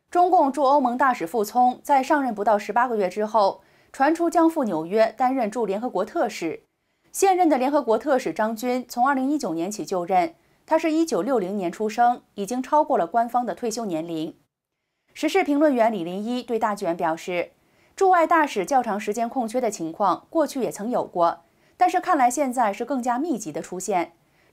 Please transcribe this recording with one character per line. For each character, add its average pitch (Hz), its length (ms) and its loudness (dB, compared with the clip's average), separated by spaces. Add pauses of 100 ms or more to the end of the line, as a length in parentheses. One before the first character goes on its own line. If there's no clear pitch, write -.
中 349 220 4
共 311 200 4
驻 285 120 -2
欧 277 180 4
盟 240 160 0
大 269 160 2
使 170 140 -6
傅 226 160 -2
聪 247 400 2
在 277 180 2
上 285 220 2
任 247 100 -2
不 208 100 -6
到 214 140 4
十 208 160 -6
八 240 140 2
个 233 100 -2
月 196 100 2
之 208 180 -4
后， 214 360 2 (320)
传 294 220 2
出 339 140 0
将 330 200 4
赴 330 140 0
纽 165 220 -2
约 214 300 2
担 254 200 0
任 226 160 -2
驻 233 140 -2
联 190 140 -2
合 247 80 -4
国 240 160 -2
特 262 240 -2
使。 170 360 -8 (480)
现 381 260 2
任 359 100 4
的 294 100 4
联 254 140 0
合 294 100 2
国 226 160 4
特 269 200 2
使 202 160 -4
张 220 220 -2
军 247 340 -4
从 247 180 0
二 285 60 4
零 262 160 0
一 302 80 0
九 226 160 -4
年 170 180 -4
起 185 140 -8
就 180 180 -4
任， 180 320 0 (300)
他 320 120 2
是 320 140 0
一 330 140 2
九 208 160 0
六 240 180 0
零 190 160 -4
年 202 160 -4
出 214 160 -4
生， 240 360 0 (120)
已 202 100 -6
经 247 160 -4
超 302 220 2
过 294 140 0
了 170 100 0
官 233 220 0
方 247 160 -2
的 196 100 -6
退 233 160 -4
休 226 140 -6
年 165 200 -4
龄。 165 300 -6 (800)
时 - 160 -2
事 381 120 2
评 285 160 0
论 302 160 4
员 233 160 2
李 208 140 -4
林 180 180 -6
一 240 220 -4
对 226 160 -4
《大 214 160 -2
纪 196 80 -8
元》 170 140 -2
表 165 180 0
示， 170 360 -6 (420)
驻 381 160 4
外 339 160 6
大 320 220 4
使 196 180 -4
较 254 160 2
长 214 160 -2
时 214 160 -4
间 233 140 -4
空 233 180 -4
缺 226 140 -6
的 247 100 0
情 165 220 -6
况 180 380 -2
过 311 180 0
去 269 140 -6
也 180 100 -2
曾 208 180 -8
有 202 140 -2
过， - 380 0 (340)
但 359 140 4
是 359 100 0
看 349 180 0
来 254 140 4
现 269 200 -2
在 233 200 0
是 202 140 -6
更 269 180 -4
加 240 160 -2
密 302 180 -2
集 160 140 -10
的 160 100 -8
出 180 160 -10
现， 180 360 -2 (400)